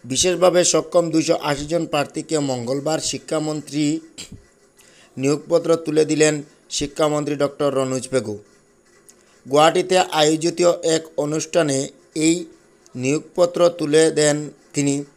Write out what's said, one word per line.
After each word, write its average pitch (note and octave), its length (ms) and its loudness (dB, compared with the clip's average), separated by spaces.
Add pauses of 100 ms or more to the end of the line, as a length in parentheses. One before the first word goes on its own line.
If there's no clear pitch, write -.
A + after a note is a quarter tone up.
বিশেষভাবে F3 600 2
সক্ষম E3+ 460 2
দুইশো D#3+ 240 0 (140)
আশি D3 220 -4
জন E3+ 140 -2
প্রার্থীকে D3+ 500 -4 (140)
মঙ্গলবার C3+ 500 -4 (100)
শিক্ষামন্ত্রী D3+ 720 -4 (1300)
নিয়োগপত্র D3+ 520 0 (160)
তুলে D#3 200 2
দিলেন D3+ 280 2 (440)
শিক্ষামন্ত্রী D3 580 -2
ডক্টর C#3+ 380 -2
রনোজ C3 360 -2
পেগু। G#2+ 260 -2 (1080)
গুয়াহাটিতে E3 520 4 (220)
আয়োজিত D#3+ 400 2 (360)
এক D#3+ 80 -4 (140)
অনুষ্ঠানে D3+ 600 -2 (480)
এই E3 100 4 (600)
নিয়োগপত্র D3+ 640 -2 (180)
তুলে D#3 340 4
দেন D3 260 2 (340)
তিনি। C#3+ 240 0 (220)